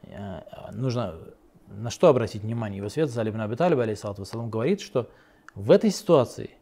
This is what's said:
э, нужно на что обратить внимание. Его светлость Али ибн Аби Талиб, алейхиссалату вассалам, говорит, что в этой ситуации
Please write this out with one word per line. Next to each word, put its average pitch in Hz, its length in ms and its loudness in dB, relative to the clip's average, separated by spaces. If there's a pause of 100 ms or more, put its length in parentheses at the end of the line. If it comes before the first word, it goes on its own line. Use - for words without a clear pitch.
э, 101 380 -12 (300)
нужно 117 440 -4 (520)
на 104 220 -10
что - 180 4
обратить 113 360 4
внимание. 110 340 -4
Его 101 120 -6
светлость 139 280 -2
Али 113 120 -2
ибн 107 120 -4
Аби 107 140 -4
Талиб, 165 240 2
алейхиссалату 104 420 -4
вассалам, 113 280 -8
говорит, 127 320 0
что - 280 -4 (460)
в 101 160 0
этой 202 200 8
ситуации - 600 2 (100)